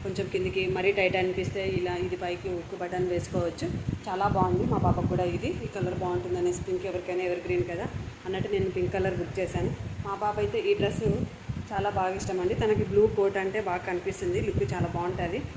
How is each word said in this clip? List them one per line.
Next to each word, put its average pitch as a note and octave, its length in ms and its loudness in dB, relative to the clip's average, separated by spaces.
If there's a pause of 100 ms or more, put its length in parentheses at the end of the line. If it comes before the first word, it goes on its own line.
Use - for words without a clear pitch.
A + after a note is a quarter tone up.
కొంచెం F#3+ 280 -2
కిందికి F#3 320 0 (140)
మరీ F#3 200 4
టైట్ F#3+ 240 4
అనిపిస్తే F#3 400 0 (160)
ఇలా F3+ 160 0 (120)
ఇది F3+ 180 -4
పైకి F3+ 260 -4 (100)
ఉక్కు E3+ 220 -8
బటన్ F3+ 320 -2
వేసుకోవచ్చు. E3+ 540 -2 (400)
చాలా F#3+ 180 0 (100)
బాగుంది F3+ 380 4
మా G3+ 120 2
పాపకు F3 280 4
కూడా F3+ 120 2 (120)
ఇది. C4 120 -2 (160)
ఈ - 120 -4
కలర్ F3+ 260 -2
బాగుంటుంది F3+ 380 -2
అనేసి, F3+ 260 0
పింక్ F#3 240 -2
ఎవరికైనా F3+ 380 -2
ఎవర్ F3 160 0
గ్రీన్ F3+ 260 2
కదా F3 140 -4 (400)
అన్నట్టు F#3+ 300 -2
నేను F#3+ 200 2
పింక్ F3+ 220 0
కలర్ F#3 240 2
బుక్ E3 180 -4
చేశాను. - 320 0 (340)
మా G3 80 -4 (100)
పాప G#3 200 0
అయితే G#3+ 160 0 (100)
ఈ G3+ 120 6
డ్రెస్ G3+ 220 0 (680)
చాలా G3+ 260 0
బాగా F#3 220 2
ఇష్టం F#3+ 240 -2
అండి. F3+ 200 2
తనకి G#3+ 280 4
బ్లూ G#3 120 8 (140)
కోట్ G3 260 4
అంటే F#3+ 160 0 (100)
బాగా F3+ 200 0
కనిపిస్తుంది, F3+ 580 -2
లుక్ G3 160 2 (100)
చాలా E3+ 220 0
బాగుంటుంది. F3 440 -2 (180)